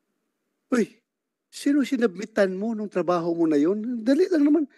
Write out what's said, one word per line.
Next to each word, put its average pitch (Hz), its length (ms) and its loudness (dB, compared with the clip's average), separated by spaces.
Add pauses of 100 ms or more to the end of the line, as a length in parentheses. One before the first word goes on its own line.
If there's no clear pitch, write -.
(680)
Uy, 233 240 0 (560)
sino 285 320 0
sinabmitan 208 720 -2
mo 214 240 -6
nung 214 80 -6
trabaho 175 480 -2
mo 170 160 0
na 151 80 2
yon? 214 480 -2
Dali 294 240 2
lang 302 160 2
naman. 302 180 4 (140)